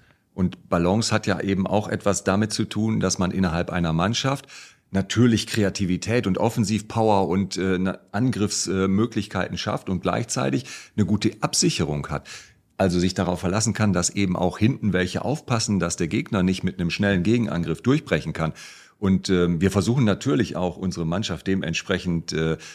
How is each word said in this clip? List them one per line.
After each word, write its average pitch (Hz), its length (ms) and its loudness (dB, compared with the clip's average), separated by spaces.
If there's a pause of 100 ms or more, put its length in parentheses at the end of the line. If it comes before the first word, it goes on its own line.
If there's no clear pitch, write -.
(360)
Und - 340 -2
Balance 92 440 2
hat 110 140 0
ja 92 120 0
eben 98 260 0
auch 104 220 0
etwas 92 360 -2
damit 104 280 0
zu 110 140 -2
tun, 110 340 -2
dass 95 180 0
man 92 140 0
innerhalb 87 400 0
einer 85 220 0
Mannschaft 117 540 -2 (440)
natürlich 110 560 2
Kreativität 101 800 0
und 92 100 0
Offensivpower 107 880 2
und, 92 300 0
äh, 92 200 0
ne, 92 220 -2 (120)
Angriffsmöglichkeiten 98 1500 0
schafft 107 320 -4
und 92 120 0
gleichzeitig 131 640 -2 (300)
eine 107 100 2
gute 104 260 2 (100)
Absicherung 73 680 0
hat. - 180 -6 (500)
Also 90 220 4
sich 92 160 2
darauf 90 260 0
verlassen 101 320 0
kann, 107 180 2
dass 87 200 0
eben 95 260 0
auch 90 200 0
hinten 107 360 2
welche 90 320 0
aufpassen, 110 540 0
dass 85 180 -2
der 87 100 0
Gegner 101 360 0
nicht 92 200 2
mit - 160 -4
einem 87 120 -2
schnellen 101 320 0
Gegenangriff 87 580 0
durchbrechen 85 520 0
kann. 80 200 -2 (460)
Und, 95 300 2
ähm, 87 320 2
wir 95 100 4
versuchen 117 320 2
natürlich 113 540 0
auch, 90 180 -2
unsere 85 300 -4
Mannschaft 85 420 -4
dementsprechend, 85 840 -2
äh, 80 240 0 (180)